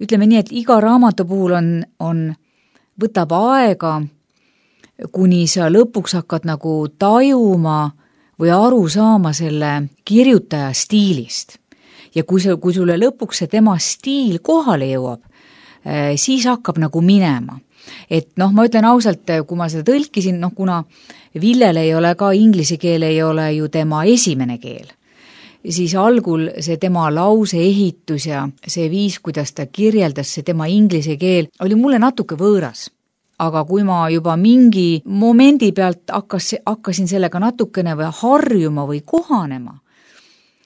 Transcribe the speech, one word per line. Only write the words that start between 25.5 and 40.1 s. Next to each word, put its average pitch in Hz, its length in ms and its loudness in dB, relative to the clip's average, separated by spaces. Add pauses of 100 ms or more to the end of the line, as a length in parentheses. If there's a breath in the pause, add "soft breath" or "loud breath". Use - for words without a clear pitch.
siis 170 340 -4
algul 190 500 0 (140)
see 160 180 -4
tema 175 300 0
lause 190 500 0
ehitus 170 680 -2
ja 143 160 -6 (220)
see 170 240 -4
viis, 196 300 -4
kuidas 147 320 -8
ta 143 140 -10
kirjeldas, 185 680 0
see 147 120 -10
tema 160 240 -4
inglise 175 500 2
keel, 180 300 0 (140)
oli 208 140 0
mulle 254 240 2
natuke 240 360 -2
võõras. 180 500 -2 (500)
Aga 160 260 -2
kui 190 220 -2
ma 170 240 0
juba 165 240 0
mingi 196 720 4
momendi 233 680 4
pealt 180 380 -2
hakkas, 202 460 -6 (100)
hakkasin 196 400 -4
sellega 180 320 -2
natukene 196 560 -2
või 156 140 -6 (140)
harjuma 208 640 0
või 147 180 -8
kohanema, 160 720 -4 (880 soft breath)